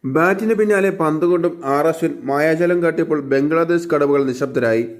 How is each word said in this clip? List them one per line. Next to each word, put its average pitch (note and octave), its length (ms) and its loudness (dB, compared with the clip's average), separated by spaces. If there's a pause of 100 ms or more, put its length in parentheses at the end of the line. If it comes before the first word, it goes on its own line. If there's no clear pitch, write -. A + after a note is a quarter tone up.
ബാറ്റിന് F#3+ 500 0
പിന്നാലെ G3+ 360 2
പന്ത് D#3 340 -2
കൊണ്ടും F3 400 0
ആർ C#3 220 0
അശ്വിൻ D#3+ 380 -2
മായാജാലം D#3+ 580 0
കാട്ടിയപ്പോൾ D#3+ 380 0
ബംഗ്ലാദേശ് D#3+ 680 0
കടവുകൾ C#3+ 360 2
നിശബ്ദരായി. B2 640 -2 (100)